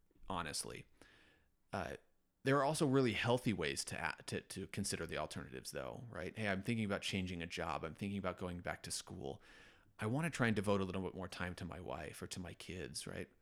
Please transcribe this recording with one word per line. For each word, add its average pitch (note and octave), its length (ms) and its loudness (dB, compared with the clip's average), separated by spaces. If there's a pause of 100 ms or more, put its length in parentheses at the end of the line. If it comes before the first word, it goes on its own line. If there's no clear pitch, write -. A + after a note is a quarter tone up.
(280)
honestly. D#2 580 -4 (840)
Uh, F2+ 200 0 (520)
there C3+ 140 6
are C3+ 60 6
also D3+ 220 4
really C3 260 8
healthy A#2+ 400 4
ways D#2 320 2
to - 120 -6
a-, - 280 -2
to, - 180 -2
to - 260 -8
consider F#2+ 380 -2
the D#2+ 100 -2
alternatives, C2 540 -4
though, C2 400 -4
right? F2+ 260 -6
"Hey, A2 120 0
I'm F#2+ 140 2
thinking A2+ 220 2
about F#2+ 180 2
changing F#2 380 0
a E2 60 -4
job. E2 380 -2
I'm D#2 100 -4
thinking G2+ 240 -2
about F#2 200 -2
going F2+ 200 -4
back D#2 240 -4
to - 80 -8
school. - 500 -6 (580)
I G#2+ 80 -2
wanna D3 240 2
try A#2+ 180 4
and G#2+ 80 6
devote G2+ 240 6
a G2 40 4
little F#2+ 180 0
bit F2+ 120 -2
more F2 140 -4
time F2+ 280 -4
to F2+ 80 -8
my E2 160 -8
wife D2+ 400 -6
or F2+ 80 -8
to - 120 -6
my F2 140 -8
kids," D#2 520 -6
right? F#2 220 -6 (140)